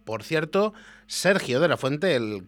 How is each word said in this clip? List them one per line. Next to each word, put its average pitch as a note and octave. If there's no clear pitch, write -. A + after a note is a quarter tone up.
Por A2
cierto, E3
Sergio F3
de E3+
la C#3
Fuente, D3+
el G#2+